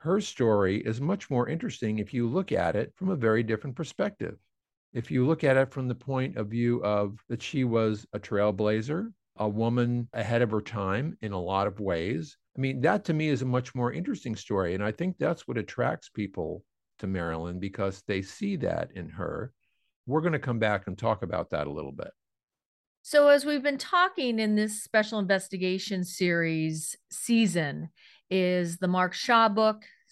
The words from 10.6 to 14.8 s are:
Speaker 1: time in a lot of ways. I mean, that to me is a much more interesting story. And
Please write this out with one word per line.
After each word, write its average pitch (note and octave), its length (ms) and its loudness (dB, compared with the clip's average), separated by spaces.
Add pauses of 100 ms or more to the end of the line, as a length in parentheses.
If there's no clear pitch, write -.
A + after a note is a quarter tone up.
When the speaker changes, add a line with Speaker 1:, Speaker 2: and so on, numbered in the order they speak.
Speaker 1:
time G#2+ 600 -4
in G#2+ 120 -6
a F#2+ 80 -4
lot F#2+ 260 2
of G2+ 140 -6
ways. G#2 560 -2 (200)
I C3 40 -6
mean, C3+ 220 -2
that F3+ 240 2
to E3 80 0
me D#3 140 0
is C3 140 0
a C3 40 -2
much B2+ 280 -2
more B2 180 0
interesting E3+ 440 -6
story. F#2 380 -2
And G2 100 -4